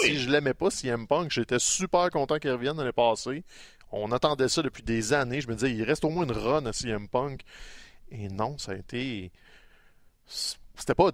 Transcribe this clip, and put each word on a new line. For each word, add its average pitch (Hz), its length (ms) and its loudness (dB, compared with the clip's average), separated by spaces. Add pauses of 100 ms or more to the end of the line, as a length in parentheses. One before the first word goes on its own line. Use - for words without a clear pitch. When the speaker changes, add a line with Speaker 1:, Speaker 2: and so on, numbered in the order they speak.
Speaker 1:
si 127 100 6
Speaker 2:
oui. 151 60 0
Speaker 1:
je 123 120 0
l'aimais 143 240 4
pas, 180 160 2
C - 180 -4
M 117 180 -2
Punk. 156 240 0
J'étais 120 280 2
super 180 520 2
content 151 280 0
qu'il 147 120 -2
revienne 127 260 0
l'année 131 160 -2
passée. 120 520 2 (480)
On 107 200 -2
attendait 135 360 2
ça 165 120 2
depuis 131 220 -4
des 113 300 0
années. 135 280 2
Je 127 80 -8
me 113 60 -4
disais, 123 180 0
il 110 120 -2
reste 147 200 0
au 156 60 2
moins 170 140 0
une 123 80 -2
run 120 340 0
à 110 60 -2
C 127 180 -6
M 104 180 -4
Punk. 131 320 -2 (680)
Et 104 180 -10
non, 110 300 -4
ça - 140 -8
a - 20 -6
été, 107 580 -8 (960)
c'était - 680 -6
pas 185 200 6